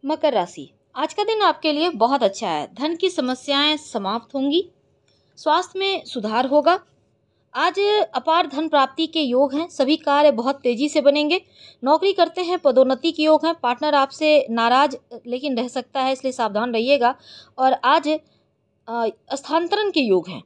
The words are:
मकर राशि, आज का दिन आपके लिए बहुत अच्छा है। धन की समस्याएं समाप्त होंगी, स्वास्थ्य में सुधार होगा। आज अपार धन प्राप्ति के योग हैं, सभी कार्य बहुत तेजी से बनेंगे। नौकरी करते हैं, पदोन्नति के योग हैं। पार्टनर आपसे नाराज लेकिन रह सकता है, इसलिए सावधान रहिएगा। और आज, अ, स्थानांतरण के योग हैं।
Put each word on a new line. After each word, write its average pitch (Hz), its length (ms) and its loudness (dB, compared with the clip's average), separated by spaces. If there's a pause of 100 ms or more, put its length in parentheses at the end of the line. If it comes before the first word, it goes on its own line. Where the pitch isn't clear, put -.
मकर 302 280 0
राशि, 175 400 -4 (240)
आज 302 180 -4
का 415 100 -2
दिन 427 180 -2
आपके 311 300 0
लिए 311 160 0
बहुत 254 340 0
अच्छा 196 260 -2
है। 151 260 -6
धन 311 220 -4
की 370 140 -2
समस्याएं 285 680 -2
समाप्त 226 580 -8
होंगी, 285 360 -2 (680)
स्वास्थ्य 359 420 -2
में 392 260 -4
सुधार 220 420 -2
होगा। 294 340 2 (760)
आज 339 260 -2 (340)
अपार 320 320 0
धन 285 220 -6
प्राप्ति 294 380 0
के 320 140 -4
योग 262 340 0
हैं, 320 140 -4
सभी 294 280 0
कार्य 294 340 4
बहुत 254 300 -2
तेजी 247 280 -2
से 302 120 0
बनेंगे। 294 420 2 (420)
नौकरी 320 280 2
करते 349 300 0
हैं, 349 160 -2
पदोन्नति 262 540 2
के 302 100 -2
योग 311 240 4
हैं। 330 80 0
पार्टनर 294 400 -2
आपसे 285 560 2
नाराज 247 480 2 (280)
लेकिन 254 320 -4
रह 247 100 -4
सकता 262 320 -8
है, 262 120 -2
इसलिए 262 200 -6
सावधान 226 400 -4
रहिएगा। 240 420 2 (440)
और 262 140 2
आज, 277 360 2
अ, - 1000 -8 (280)
स्थानांतरण 349 560 -2
के 330 100 0
योग 185 280 0
हैं। 131 180 -14